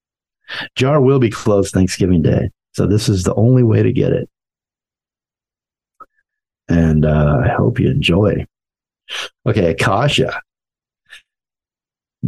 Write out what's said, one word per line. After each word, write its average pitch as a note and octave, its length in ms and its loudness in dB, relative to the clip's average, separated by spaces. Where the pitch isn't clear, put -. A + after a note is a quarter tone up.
Jar C#3 260 0
will C3+ 180 4
be A#2 120 2
closed G2+ 440 0
Thanksgiving F#2 480 2
Day, - 280 0
so - 120 0
this - 220 0
is F#2 160 0
the F#2+ 100 -2
only B2 280 4
way G#2+ 200 2
to G#2+ 100 2
get - 200 0
it. - 160 -4
And, D#2+ 360 2
uh, D2+ 380 0
I - 40 0
hope - 320 -2
you D#2+ 100 0
enjoy. E2+ 540 0
Okay, G#2 240 0
Akasha. - 720 -2